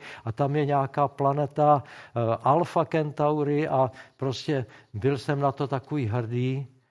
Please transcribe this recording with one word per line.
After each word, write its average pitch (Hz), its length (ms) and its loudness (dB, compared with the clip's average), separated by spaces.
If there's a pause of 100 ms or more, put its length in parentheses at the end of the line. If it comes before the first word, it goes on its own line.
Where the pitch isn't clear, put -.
(260)
a 117 60 -6
tam 143 240 -2
je 151 100 0
nějaká 139 420 0
planeta, 143 760 2
eh, - 600 -4
Alpha 160 420 2
Centauri 147 840 0
a 131 240 2 (260)
prostě 131 480 -4 (280)
byl 123 240 0
jsem 139 220 -4
na 143 120 2
to 139 160 -4
takový 139 380 -4
hrdý. 123 600 -2 (240)